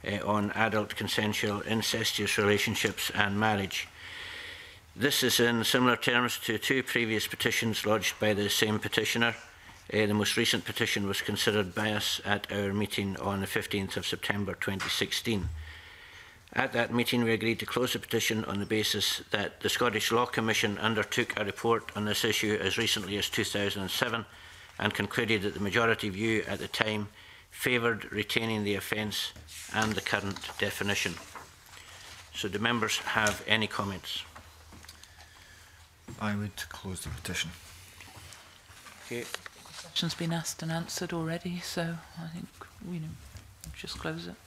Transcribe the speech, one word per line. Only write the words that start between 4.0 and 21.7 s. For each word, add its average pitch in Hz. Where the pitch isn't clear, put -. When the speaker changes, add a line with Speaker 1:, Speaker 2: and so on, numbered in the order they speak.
Speaker 1:
This 135
is 123
in 117
similar 127
terms 120
to 110
two 135
previous 113
petitions -
lodged 107
by 107
the 101
same 107
petitioner. 117
Uh, 107
the 104
most 104
recent 113
petition 104
was 98
considered 104
by 110
us -
at 101
our 101
meeting 101
on 98
the 95
fifteenth 101
of 92
September 95
twenty -
sixteen. 95
At 131
that 117
meeting, 120
we 113
agreed 110
to 107
close 123
the 110
petition 110
on 101
the 101
basis 107
that 101
the 104
Scottish 110
Law 120
Commission 110
undertook 110
a 107
report 113